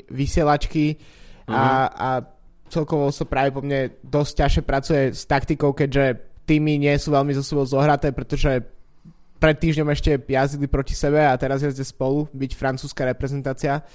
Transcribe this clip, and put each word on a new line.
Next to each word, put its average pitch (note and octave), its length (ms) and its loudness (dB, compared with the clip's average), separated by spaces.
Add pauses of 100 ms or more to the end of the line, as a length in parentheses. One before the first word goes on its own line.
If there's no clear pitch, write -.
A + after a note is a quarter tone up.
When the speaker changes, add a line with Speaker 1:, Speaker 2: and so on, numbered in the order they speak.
Speaker 1:
vysielačky D3 920 0 (460)
a, A#2 80 -10
Speaker 2:
Mhm. C3 400 2
Speaker 1:
a B2 140 -4 (580)
celkovo D3 460 -2
sa - 120 -6
práve C#3 280 0
po C3 100 -8
mne C3+ 400 -4
dosť C#3+ 360 -2
ťažšie D3+ 260 2
pracuje C#3 460 0
s - 140 -8
taktikou, C#3+ 480 0
keďže C3+ 460 2 (260)
týmy D3+ 340 2
nie C#3+ 180 2
sú D3 160 -2
veľmi C#3+ 200 2
so C#3 100 -2
sebou C#3+ 220 -2
zohraté, C#3+ 480 2
pretože C3+ 540 0 (680)
pred D#3 200 2
týždňom D#3 340 0
ešte D3 300 2
jazdili C#3 460 -2
proti C#3 280 -2
sebe D3+ 280 2
a C3+ 140 4
teraz C3+ 260 -2
jazdia C3+ 240 -4
spolu, C#3+ 420 -2
byť C3+ 260 -8
francúzska C3+ 520 -4
reprezentácia. C#3 760 -4 (120)